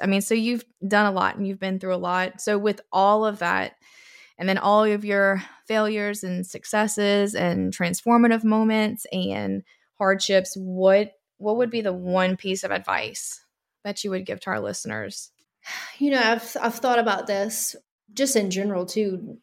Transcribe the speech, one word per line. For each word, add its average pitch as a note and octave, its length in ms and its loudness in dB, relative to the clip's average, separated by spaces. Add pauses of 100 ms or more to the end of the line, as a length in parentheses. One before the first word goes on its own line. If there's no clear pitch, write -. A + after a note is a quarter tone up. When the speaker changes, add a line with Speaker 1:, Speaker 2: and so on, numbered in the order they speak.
Speaker 1:
I - 40 -2
mean, G3 140 2
so G#3 140 0
you've A3+ 300 0 (220)
done G#3 200 4
a G3+ 60 2
lot F#3+ 240 0
and G3 100 -4
you've F#3+ 140 -6
been F#3+ 180 -2
through F#3 160 -2
a - 20 2
lot. F3+ 440 -4
So G#3 180 0
with G#3 220 -2 (120)
all G3+ 320 6
of G#3 140 -2
that, F3 380 -2 (640)
and F#3 100 -2
then F#3+ 100 2
all G#3 260 4
of G#3 200 0
your G3 380 2 (260)
failures G#3+ 560 -2
and F#3 220 -6
successes G#3 920 0
and F#3 360 0
transformative A3+ 720 2
moments A3 680 2
and G3 500 -4 (360)
hardships, F#3+ 580 2
what, F#3+ 560 4 (260)
what G#3 200 0
would B3 120 0
be A#3 120 -4
the G3 100 0
one F#3 440 0
piece F#3 280 -4
of - 80 -6
advice - 720 -6 (400)
that G3+ 200 -6
you G#3 60 -4
would F#3+ 160 -4
give F#3 140 -8
to F#3+ 100 -8
our G3 100 -4
listeners? A2 720 -8 (680)
Speaker 2:
You C#4+ 120 2
know, C4+ 100 4
I've, A3+ 400 0
I've A3+ 140 -2
thought B3 240 0
about A3+ 280 0
this G3+ 500 -4 (360)
just C4 240 0
in G3 140 2
general F#3 360 -2
too, F#3+ 560 -4